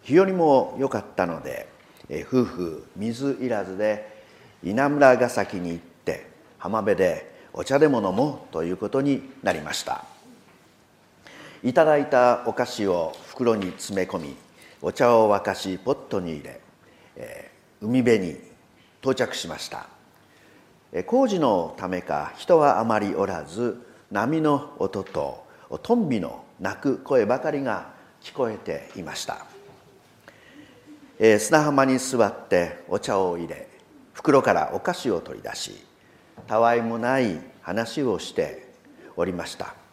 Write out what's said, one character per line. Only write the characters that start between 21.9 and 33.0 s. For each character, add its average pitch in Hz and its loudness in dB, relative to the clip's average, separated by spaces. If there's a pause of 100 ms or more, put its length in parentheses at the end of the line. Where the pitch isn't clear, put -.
か 73 -4
人 175 4
は 139 4
あ 113 0
ま 113 2
り 101 0
お 95 0
ら 85 -6
ず、 104 -6 (260)
波 123 0
の 147 0
音 98 -4
と - -6 (380)
ト 233 0
ン 208 0
ビ 113 0
の 73 -8 (160)
鳴 95 -4
く 135 -2
声 123 2
ば 127 0
か 156 -4
り 143 -4
が 104 -6 (280)
聞 - -20
こ 123 -2
え 107 -8
て - -10
い 95 -10
ま 76 -12
し - -8
た。 - -12 (1700)
え 110 8
ー、 104 2
砂 151 4
浜 143 4
に 131 2
座 120 2
っ - -6
て 87 0
お 104 -2
茶 104 0